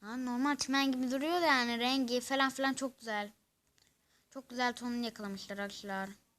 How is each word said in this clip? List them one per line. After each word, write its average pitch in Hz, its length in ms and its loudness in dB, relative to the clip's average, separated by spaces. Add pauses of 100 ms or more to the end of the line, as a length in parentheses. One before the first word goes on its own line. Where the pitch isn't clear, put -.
Ha, 214 160 -8
normal 254 400 2
çimen 269 360 2
gibi 254 180 0
duruyor 311 320 2
da 330 40 4
yani 240 320 4
rengi 247 420 2
falan 269 300 2
filan 269 240 0
çok 262 240 -6
güzel. 208 320 -4 (1000)
Çok - 180 -14
güzel 247 240 2
tonunu 240 320 -2
yakalamışlar 202 540 -6
arkadaşlar. 196 520 -4 (280)